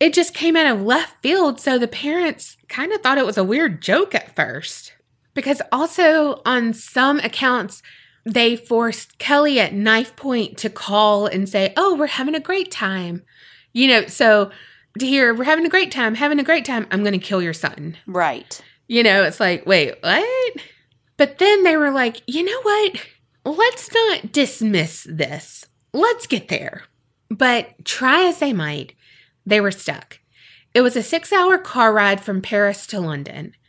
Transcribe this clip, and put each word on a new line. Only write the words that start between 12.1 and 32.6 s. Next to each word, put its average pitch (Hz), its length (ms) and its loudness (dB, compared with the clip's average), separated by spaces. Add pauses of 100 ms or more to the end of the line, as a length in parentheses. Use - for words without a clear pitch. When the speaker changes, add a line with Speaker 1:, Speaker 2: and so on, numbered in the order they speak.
Speaker 1:
a 311 60 -2
great 370 300 -4
time." 185 520 -6 (500)
You 262 160 2
know, 233 180 4
so 214 440 4 (480)
to 254 80 -2
hear, 254 260 2
"We're 233 120 -2
having 311 200 2
a 320 60 0
great 370 200 2
time, 233 240 -2
having 294 240 0
a 277 60 0
great 302 200 0
time, 240 260 -4
I'm 202 140 -2
gonna 202 140 0
kill 190 220 -4
your 170 140 -4
son." 160 420 -8 (100)
Speaker 2:
Right. 175 540 -4 (260)
Speaker 1:
You 233 160 2
know, 196 200 4
it's 175 180 0
like, 180 260 0
"Wait, 160 360 4
what?" 466 500 0 (640)
But 277 220 2
then 403 240 4
they 330 140 4
were 294 140 2
like, 254 360 -2
"You 302 180 -4
know 453 180 -4
what? 415 300 0 (520)
Let's 415 500 -2
not 440 380 0
dismiss 214 760 0
this. 156 560 -6 (280)
Let's 440 340 0
get - 220 -4
there." - 360 -8 (460)
But 240 540 -2
try 294 420 2
as 349 140 0
they 285 120 0
might, 147 420 -6 (520)
they 208 140 4
were 202 100 0
stuck. - 480 -10 (560)
It 240 60 6
was 247 160 2
a 240 60 -2
six-hour 370 560 2
car 240 340 2
ride 202 280 2
from 190 220 -4
Paris 202 460 -2